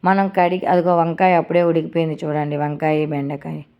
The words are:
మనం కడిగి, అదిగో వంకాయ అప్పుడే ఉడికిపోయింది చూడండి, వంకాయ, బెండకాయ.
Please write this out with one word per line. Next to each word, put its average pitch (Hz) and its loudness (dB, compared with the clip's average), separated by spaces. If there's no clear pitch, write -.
మనం 196 2
కడిగి, 180 2
అదిగో 180 2
వంకాయ 170 2
అప్పుడే 170 0
ఉడికిపోయింది 160 -2
చూడండి, 147 -4
వంకాయ, 151 -2
బెండకాయ. 147 -8